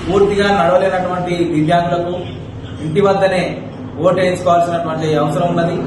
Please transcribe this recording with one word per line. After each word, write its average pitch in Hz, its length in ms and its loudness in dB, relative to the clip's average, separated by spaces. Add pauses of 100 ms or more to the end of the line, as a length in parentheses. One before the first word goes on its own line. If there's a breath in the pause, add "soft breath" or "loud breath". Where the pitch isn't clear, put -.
పూర్తిగా 196 420 2 (140)
నడవలేనటువంటి 180 720 0 (200)
దివ్యాంగులకు 170 600 2 (720)
ఇంటి 175 220 0
వద్దనే 190 340 2 (640)
ఓటు 180 160 4
వేయించుకోవాల్సినటువంటి 170 880 0 (160)
అవసరం 175 280 0
ఉన్నది. 170 240 0 (120)